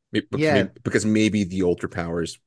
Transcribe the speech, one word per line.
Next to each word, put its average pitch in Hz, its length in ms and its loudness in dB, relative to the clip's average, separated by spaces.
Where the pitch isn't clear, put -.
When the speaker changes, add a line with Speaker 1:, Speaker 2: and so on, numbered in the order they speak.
Speaker 1:
May-, 107 80 -2
bec-, - 100 -4
Speaker 2:
Yeah. 156 100 2
Speaker 1:
may-, 123 180 2
because 107 240 0
maybe 107 380 2
the 92 180 -2
older 87 260 0
powers 85 580 -6